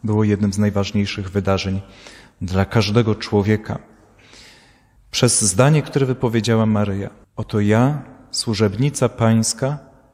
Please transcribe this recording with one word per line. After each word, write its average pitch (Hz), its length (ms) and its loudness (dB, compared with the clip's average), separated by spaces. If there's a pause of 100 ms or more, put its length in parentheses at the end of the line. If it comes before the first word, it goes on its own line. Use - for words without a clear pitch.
było 107 200 2
jednym 104 280 2
z 98 60 -4
najważniejszych 101 720 -2
wydarzeń 95 500 -2 (600)
dla 92 240 0
każdego 107 500 2
człowieka. 104 640 -2 (1300)
Przez - 320 0
zdanie, 127 400 2
które 135 240 0
wypowiedziała 113 600 0
Maryja: 101 440 -2 (260)
„Oto 110 240 -4
ja, 123 420 2 (280)
służebnica 110 800 -2
Pańska 113 680 0 (360)